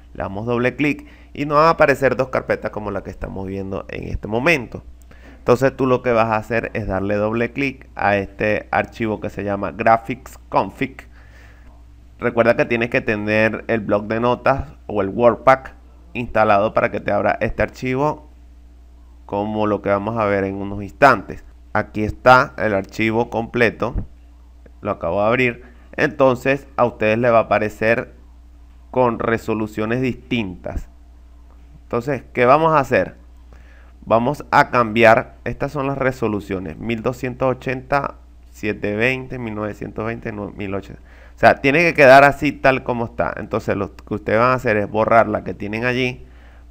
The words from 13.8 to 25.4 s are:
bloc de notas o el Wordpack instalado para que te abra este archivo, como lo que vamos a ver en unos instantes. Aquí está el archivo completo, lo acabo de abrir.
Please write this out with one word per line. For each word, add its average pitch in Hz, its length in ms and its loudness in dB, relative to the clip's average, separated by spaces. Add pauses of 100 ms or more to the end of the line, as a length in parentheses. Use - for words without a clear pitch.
bloc 104 240 -2
de 110 160 -4
notas 123 540 -2 (120)
o 104 140 -2
el 98 80 0
Wordpack 120 640 2 (400)
instalado 110 600 2
para - 160 0
que 110 100 -6
te 113 120 -4
abra 101 280 0
este 110 220 -2
archivo, 127 640 -4 (960)
como 107 420 -4
lo 101 140 -2
que 98 80 -6
vamos 101 300 -2
a 107 80 0
ver 98 180 0
en 98 120 -6
unos 101 260 -8
instantes. - 640 2 (260)
Aquí 107 320 -2
está 127 540 4
el 104 160 -2
archivo 110 560 -2
completo, 117 640 -2 (880)
lo 104 80 -6
acabo 90 320 -4
de 107 60 2
abrir. 123 360 0 (320)